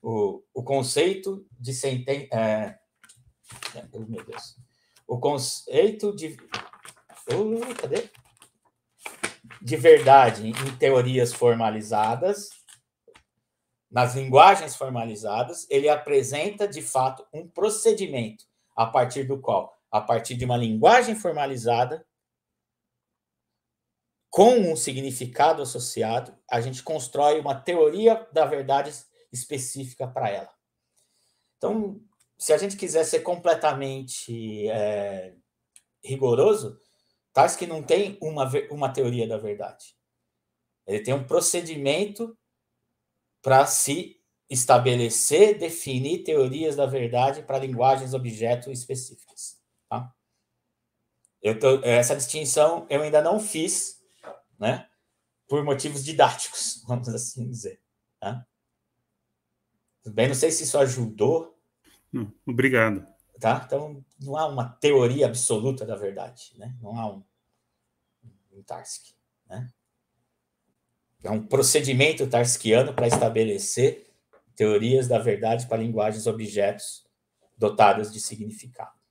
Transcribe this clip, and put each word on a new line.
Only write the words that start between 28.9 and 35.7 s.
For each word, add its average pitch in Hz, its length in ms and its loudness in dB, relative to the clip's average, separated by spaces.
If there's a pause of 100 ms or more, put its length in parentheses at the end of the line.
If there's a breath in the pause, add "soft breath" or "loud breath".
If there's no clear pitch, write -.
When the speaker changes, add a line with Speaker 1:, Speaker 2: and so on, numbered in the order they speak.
Speaker 1:
específica 127 760 -10
para 123 240 -4
ela. - 220 -8 (1040)
Então, 202 440 -4 (380)
se - 140 2
a 151 60 4
gente 196 180 -4
quiser 160 280 0
ser 160 160 -2
completamente, 135 1500 -4
é, 101 680 -4 (680)